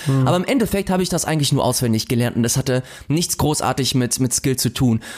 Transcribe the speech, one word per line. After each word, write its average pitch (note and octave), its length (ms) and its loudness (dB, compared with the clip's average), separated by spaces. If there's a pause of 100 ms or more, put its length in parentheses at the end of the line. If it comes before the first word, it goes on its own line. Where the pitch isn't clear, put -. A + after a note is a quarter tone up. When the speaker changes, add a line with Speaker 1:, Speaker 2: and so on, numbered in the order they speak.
Speaker 1:
Hm. C3+ 240 2
Speaker 2:
Aber E3+ 80 4
im F#3 80 0
Endeffekt G#3 460 0
habe F#3 120 2
ich F3 60 0
das E3+ 160 -2
eigentlich D3+ 300 0
nur C#3 100 2
auswendig A#2 460 0
gelernt A#2+ 260 0
und A#2 80 2
das A2+ 140 0
hatte B2+ 260 0 (240)
nichts E3 300 -2
großartig C3+ 580 0
mit, B2 240 0
mit B2+ 140 0
Skill C3 240 0
zu A#2+ 160 -2
tun. A#2 260 2 (180)